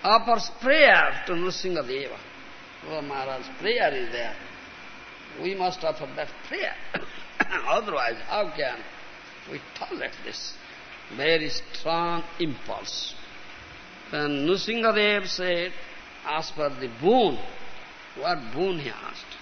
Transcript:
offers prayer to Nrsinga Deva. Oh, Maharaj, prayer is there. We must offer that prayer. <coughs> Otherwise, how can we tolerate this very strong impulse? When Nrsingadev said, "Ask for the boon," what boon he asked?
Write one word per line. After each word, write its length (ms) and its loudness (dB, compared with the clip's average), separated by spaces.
offers 460 6
prayer 640 8
to 60 0
Nrsinga 540 0
Deva. 300 -4
Oh, 140 -4
Maharaj, 400 -4
prayer 340 4
is 180 0
there. 240 -2
We 140 -2
must 280 0
offer 240 -2
that 120 -4
prayer. 260 -4
<coughs> 760 -4
Otherwise, 480 2
how 300 0
can 220 -2
we 100 -6
tolerate 380 -6
this 300 -8
very 320 4
strong 760 0
impulse? 760 -4
When 360 0
Nrsingadev 800 4
said, 460 0
"Ask 280 -2
for 140 2
the 200 -4
boon," 380 8
what 220 0
boon 260 2
he 120 -4
asked? 520 -10